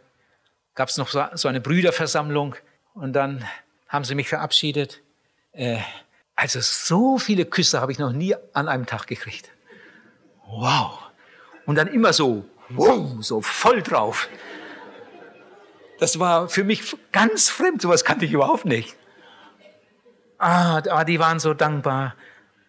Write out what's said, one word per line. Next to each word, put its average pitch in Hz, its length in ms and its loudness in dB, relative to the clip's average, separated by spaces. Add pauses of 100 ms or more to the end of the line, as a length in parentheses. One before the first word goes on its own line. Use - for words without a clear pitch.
(720)
gab's - 240 -2
noch 139 100 -4
so, 147 260 0
so 160 140 0
eine 131 140 -2
Brüderversammlung 147 960 0 (360)
und 135 200 -8
dann 139 340 -2 (400)
haben 143 160 -2
sie 131 120 -4
mich 139 120 -2
verabschiedet. 147 760 -2 (520)
Äh, 120 240 -4 (580)
also - 240 -2
so 233 600 2
viele 196 260 2
Küsse - 340 0
habe 131 140 -2
ich 127 60 -8
noch 135 120 0
nie 175 240 0 (160)
an 147 160 -2
einem 127 180 -2
Tag - 220 -8
gekriegt. - 420 -12 (960)
Wow. 110 540 -2 (640)
Und 147 100 0
dann 156 120 2
immer 226 240 4
so, 120 340 2 (220)
wow, 131 560 2
so 110 160 -2
voll 220 420 2
drauf. 113 460 0 (1700)
Das 160 220 0
war 175 300 2
für 196 160 0
mich 208 160 0
f-, - 160 -8 (160)
ganz 220 360 4
fremd, 320 320 0
sowas 175 220 4
kannte - 220 0
ich 147 80 -2
überhaupt 160 320 2
nicht. 117 320 -2 (1400)
Ah, 175 440 2
d-, - 80 -2
ah, 160 160 2
die 165 140 0
waren 165 200 2
so 156 140 2
dankbar. 139 640 0 (540)